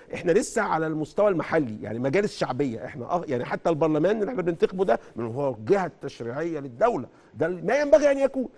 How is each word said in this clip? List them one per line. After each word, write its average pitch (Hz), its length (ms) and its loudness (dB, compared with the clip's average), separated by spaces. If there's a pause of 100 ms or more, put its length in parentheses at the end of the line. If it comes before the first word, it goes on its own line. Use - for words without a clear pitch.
(140)
احنا 175 180 2
لسه 220 300 2
على 165 240 0
المستوى 160 420 0
المحلي، 147 540 0
يعني 107 160 -6
مجالس 143 400 0
شعبيه 131 460 -2
احنا، 123 200 -10
اه، 170 240 -2
يعني 123 160 -2
حتى - 260 -2
البرلمان 165 500 2
اللي 190 100 -2
احنا 180 120 -4
بننتخبه 180 420 0
ده 226 160 2 (160)
من 117 100 -4
هو 131 280 -2
الجهه 160 320 2
التشريعيه 143 760 -8
للدوله، 139 460 0 (280)
ده 147 140 0
ما 180 280 -2
ينبغي 285 340 6
ان 277 80 2
يكون. 269 400 0